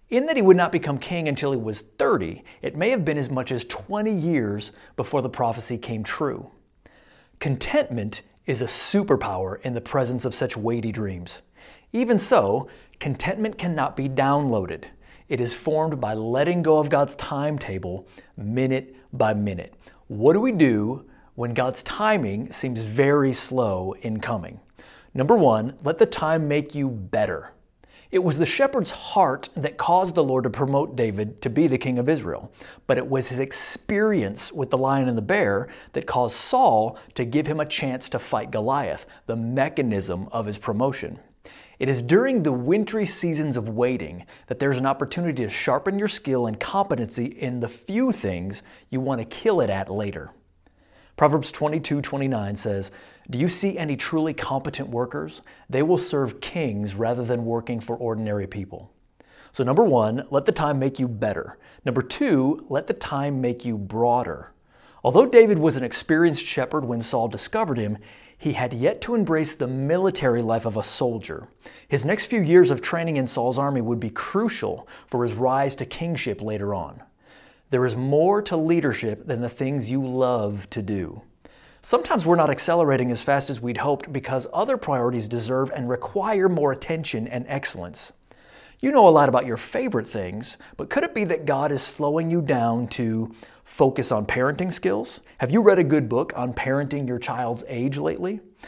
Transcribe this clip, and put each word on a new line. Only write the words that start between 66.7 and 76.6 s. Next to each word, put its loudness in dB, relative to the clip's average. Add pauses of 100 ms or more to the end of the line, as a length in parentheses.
when -2
Saul -2
discovered -2
him, -2 (400)
he -2
had -2
yet 0
to -2
embrace 2
the -2
military 2
life 0
of -2
a -2
soldier. -4 (400)
His 0
next 0
few 0
years 8
of 0
training -2
in 0
Saul's 0
army 0
would -2
be -4
crucial -4 (180)
for -2
his -2
rise 0
to -8
kingship -4
later -4